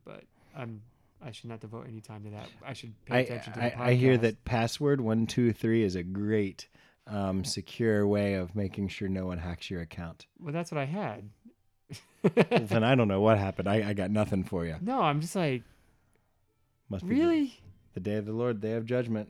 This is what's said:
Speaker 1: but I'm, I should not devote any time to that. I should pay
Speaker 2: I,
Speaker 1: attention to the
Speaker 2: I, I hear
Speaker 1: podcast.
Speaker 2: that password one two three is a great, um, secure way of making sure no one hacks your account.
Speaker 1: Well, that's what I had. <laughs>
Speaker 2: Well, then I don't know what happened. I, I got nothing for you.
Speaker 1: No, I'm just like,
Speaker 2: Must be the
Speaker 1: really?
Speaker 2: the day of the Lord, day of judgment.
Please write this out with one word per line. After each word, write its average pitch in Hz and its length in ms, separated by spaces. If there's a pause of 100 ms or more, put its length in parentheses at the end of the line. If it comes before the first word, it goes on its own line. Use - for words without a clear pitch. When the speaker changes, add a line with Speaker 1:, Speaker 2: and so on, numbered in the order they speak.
Speaker 1:
but - 200 (300)
I'm, 117 280 (420)
I 147 60
should 120 180
not 113 120
devote 117 280
any 110 120
time 107 240
to 107 60
that. 104 180 (180)
I 139 60
should 117 200 (120)
pay - 100
Speaker 2:
I, 123 60
Speaker 1:
attention 120 320
to 113 80
the 120 200
Speaker 2:
I, 123 100
I 123 40
hear 127 240
Speaker 1:
podcast. - 40
Speaker 2:
that 110 220
password 131 560
one 110 280
two 120 240
three 113 320
is 92 100
a 90 80
great, 101 640 (400)
um, 95 380
secure 104 600
way 101 300
of 90 220
making 98 320
sure 98 200
no 95 180
one 90 120
hacks 85 320
your 90 100
account. 82 460 (140)
Speaker 1:
Well, 156 120
that's 170 200
what 151 80
I 139 60
had. 127 440 (600)
<laughs> - 100 (360)
Speaker 2:
Well, 208 300
then 113 180
I 127 120
don't 117 120
know 98 120
what 107 180
happened. 98 300
I, 104 220
I - 40
got 98 160
nothing 104 340
for 87 220
you. 80 140
Speaker 1:
No, 240 220
I'm 151 180
just 170 160
like, 139 260 (1300)
Speaker 2:
Must 101 200
be 220 60
the 277 60
Speaker 1:
really? 320 400 (340)
Speaker 2:
the 185 60
day 202 160
of 104 100
the 107 60
Lord, 117 280
day 107 120
of 113 140
judgment. 117 440